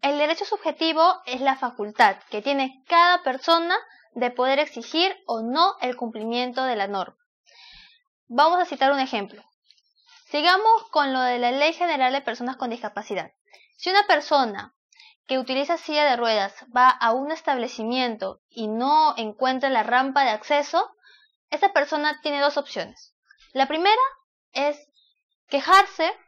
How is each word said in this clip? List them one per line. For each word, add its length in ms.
El 160
derecho 260
subjetivo 800
es 160
la 160
facultad 640
que 120
tiene 440
cada 360
persona 540
de 180
poder 280
exigir 580
o 140
no 400
el 160
cumplimiento 680
de 120
la 100
norma. 320
Vamos 300
a 60
citar 260
un 80
ejemplo. 420
Sigamos 640
con 240
lo 80
de 160
la 120
Ley 220
General 400
de 80
Personas 380
con 100
Discapacidad. 640
Si 100
una 180
persona 680
que 120
utiliza 400
silla 260
de 120
ruedas 360
va 140
a 220
un 200
establecimiento 1160
y 180
no 480
encuentra 540
la 120
rampa 420
de 60
acceso, 600
esa 240
persona 480
tiene 220
dos 160
opciones. 560
La 100
primera 380
es 260
quejarse 640